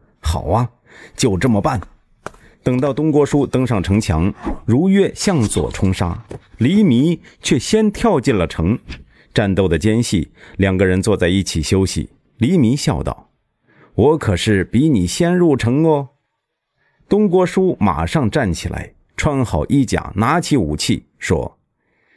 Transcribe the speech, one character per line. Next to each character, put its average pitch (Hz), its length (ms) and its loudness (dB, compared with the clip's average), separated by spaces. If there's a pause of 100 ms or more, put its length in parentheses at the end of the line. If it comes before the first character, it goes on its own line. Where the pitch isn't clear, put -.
(200)
：“好 - 240 -4
啊， 117 260 -2 (460)
就 104 200 2
这 90 120 0
么 107 120 2
办。” 131 200 -4 (840)
等 127 180 0
到 139 140 -2
东 151 180 0
郭 147 140 4
舒 143 200 0
登 127 200 -2
上 107 160 0
城 92 180 2
墙， 87 320 0 (320)
如 143 240 2
约 190 260 2
向 175 280 0
左 92 280 -2
冲 95 220 0
杀， 87 320 -4 (320)
黎 165 260 2
弥 156 380 2 (220)
却 156 160 0
先 220 340 0
跳 208 260 0
进 123 160 0
了 87 120 0
城。 87 320 -2 (560)
战 101 200 0
斗 92 140 2
的 82 100 2
间 110 240 2
隙， 101 300 -2 (240)
两 95 180 0
个 95 120 2
人 92 160 2
坐 104 120 2
在 90 140 0
一 95 140 2
起 - 180 -4
休 95 240 0
息。 - 240 -4 (300)
黎 139 180 2
弥 123 180 2
笑 110 280 -2
道 - 280 -8 (640)
：“我 139 220 4
可 107 180 -2
是 95 300 0
比 127 240 2
你 101 180 2
先 175 300 0
入 170 180 4
城 123 300 0
哦。” 143 240 0 (960)
东 208 220 2
郭 185 160 2
舒 185 340 0
马 82 280 0
上 123 240 0
站 123 200 -2
起 82 200 -6
来， - 240 -12 (200)
穿 139 300 -2
好 82 220 -4
衣 135 180 2
甲， - 320 -4
拿 127 240 0
起 151 160 -2
武 78 180 0
器， - 300 -4 (140)
说 - 400 -4 (580)